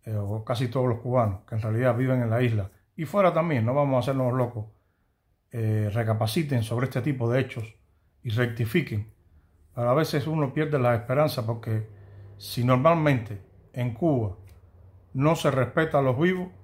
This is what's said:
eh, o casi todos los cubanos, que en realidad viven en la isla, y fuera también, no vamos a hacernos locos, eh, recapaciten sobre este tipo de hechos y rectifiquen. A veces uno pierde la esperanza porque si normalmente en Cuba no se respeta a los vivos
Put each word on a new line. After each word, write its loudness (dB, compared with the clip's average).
eh, -6
o -4
casi -2
todos 0
los 0
cubanos, 0
que -10
en -2
realidad 2
viven 2
en 0
la 2
isla, 0
y -4
fuera 2
también, 0
no 0
vamos 2
a 4
hacernos 0
locos, -2
eh, 0
recapaciten 0
sobre -2
este -4
tipo -2
de 2
hechos -8
y -6
rectifiquen. -2
A 2
veces 0
uno -2
pierde 0
la 4
esperanza 0
porque -4
si -4
normalmente 4
en -4
Cuba 0
no 2
se 0
respeta 2
a 2
los 2
vivos 0